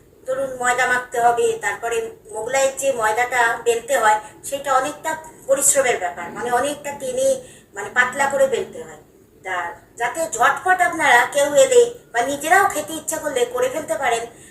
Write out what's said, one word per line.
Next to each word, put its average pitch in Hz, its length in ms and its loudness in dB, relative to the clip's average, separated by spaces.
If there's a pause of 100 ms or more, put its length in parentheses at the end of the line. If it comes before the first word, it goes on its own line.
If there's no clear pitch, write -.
(260)
ধরুন 262 240 -4 (100)
ময়দা 247 320 2
মাখতে 247 320 -2
হবে, 233 220 4 (180)
তারপরে 226 320 -4 (380)
মোগলাইয়ের 269 460 0
যে 277 80 0 (120)
ময়দাটা 240 420 2 (240)
বেলতে 233 360 0
হয় 214 160 4 (300)
সেটা 277 220 -6 (100)
অনেকটা 294 300 -6 (380)
পরিশ্রমের 262 540 2
ব্যাপার, 175 240 -6 (100)
মানে 226 120 -6 (100)
অনেকটা 285 320 -4 (100)
টেনে 262 280 -2 (480)
মানে 202 200 -10
পাতলা 262 360 0
করে 269 140 4 (100)
বেলতে 226 300 -8
হয়। - 160 -18 (440)
তা 185 100 -6 (440)
যাতে 240 200 -2 (160)
ঝটপট 277 420 2 (100)
আপনারা 294 320 4 (140)
কেউ 285 140 2 (160)
এলে 247 180 6 (300)
বা 240 80 0 (100)
নিজেরাও 320 440 2
খেতে 294 260 -6
ইচ্ছা - 220 -6
করলে 269 200 0 (120)
করে 247 200 0
ফেলতে 311 280 -4
পারেন, 233 220 0 (260)